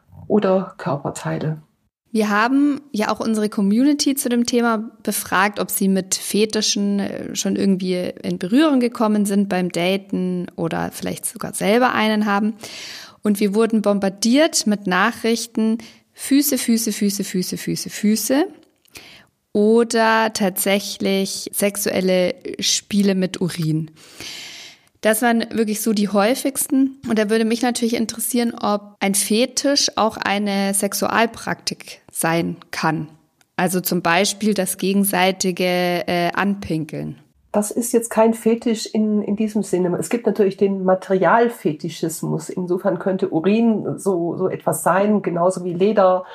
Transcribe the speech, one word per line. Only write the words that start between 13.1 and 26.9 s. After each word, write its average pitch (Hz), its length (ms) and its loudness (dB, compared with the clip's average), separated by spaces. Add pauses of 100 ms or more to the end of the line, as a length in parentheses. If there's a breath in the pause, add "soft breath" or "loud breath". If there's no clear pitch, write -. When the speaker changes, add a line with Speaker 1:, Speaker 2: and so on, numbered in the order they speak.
Speaker 2:
Und 208 160 0
wir 202 160 2
wurden 220 260 2
bombardiert 208 840 2
mit 208 180 0
Nachrichten, 226 920 0 (340 loud breath)
Füße, 269 460 2
Füße, 226 320 0
Füße, 202 320 -2
Füße, 180 340 -4
Füße, 170 320 -6
Füße 220 560 2 (1080 loud breath)
oder 220 800 4
tatsächlich 196 1200 -2
sexuelle 185 840 0 (240)
Spiele 202 560 2
mit 185 260 -2
Urin. 160 500 -2 (1080 loud breath)
Das 220 200 2
waren 233 300 2
wirklich 214 300 -2
so 226 120 0
die 202 160 2
häufigsten. 269 880 0 (120)